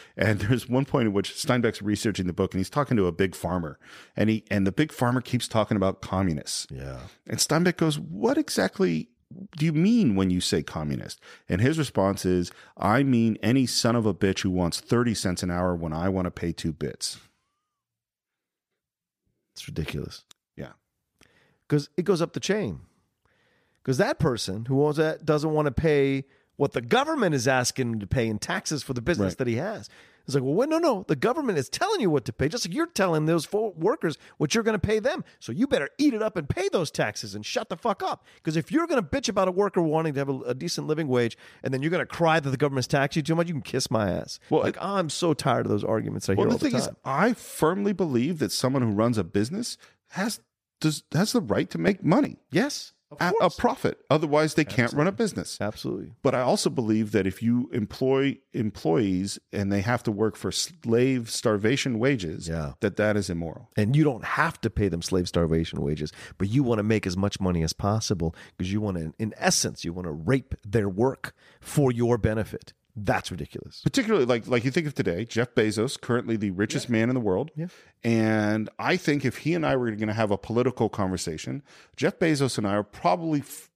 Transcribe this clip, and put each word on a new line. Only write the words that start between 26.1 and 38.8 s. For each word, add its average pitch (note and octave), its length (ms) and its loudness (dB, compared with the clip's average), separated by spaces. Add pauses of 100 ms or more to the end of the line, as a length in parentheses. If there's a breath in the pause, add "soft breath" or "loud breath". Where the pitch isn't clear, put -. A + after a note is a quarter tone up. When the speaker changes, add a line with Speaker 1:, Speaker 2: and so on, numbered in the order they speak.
Speaker 2:
what C#3 180 0
the C3 80 -2
government A#3 540 2
is B2 120 0
asking B2+ 460 2
him A2 60 -2
to G2 80 -8
pay A#2 200 0
in A2 120 -2
taxes E3 440 -6
for C3 100 -6
the A#2+ 80 -6
business G#2 300 0
Speaker 1:
Right. - 80 -8
Speaker 2:
that B2+ 80 0
he A2+ 80 0
has. E3+ 340 -6 (360 soft breath)
It's C3 100 -4
like, C3+ 80 2
"Well, C3+ 100 0
wait, B3+ 160 2
no, D#4+ 80 2
no. C4 320 0
The D3+ 80 2
government A#3 400 0
is C3 100 -2
telling G4 320 -2
you G#3 100 2
what C#3+ 160 2
to A#2+ 60 -10
pay, C3 160 -2
just A3+ 180 -4
like E3 80 -8
you're D#4+ 120 0
telling E3+ 400 0
those E3 180 2
fo-, G#3 320 -4
workers E3+ 420 -2 (200 loud breath)
what D3+ 180 -2
you're A3+ 80 0
gonna G#3+ 160 0
pay G#3+ 200 0
them. C4+ 260 -2 (140 soft breath)
So - 120 -12
you G3+ 160 0
better F#3 300 0
eat C#4+ 160 4
it G#3+ 80 -2
up G#3+ 160 -2
and D3 100 -6
pay F#4+ 220 -2
those F#3+ 220 0
taxes G#2+ 440 -4
and G#2 100 -10
shut - 220 -4
the F3+ 80 -8
fuck - 260 -2
up. E4+ 220 -6 (180 soft breath)
'Cause D#3+ 140 -2
if E3 160 -2
you're D#4+ 160 2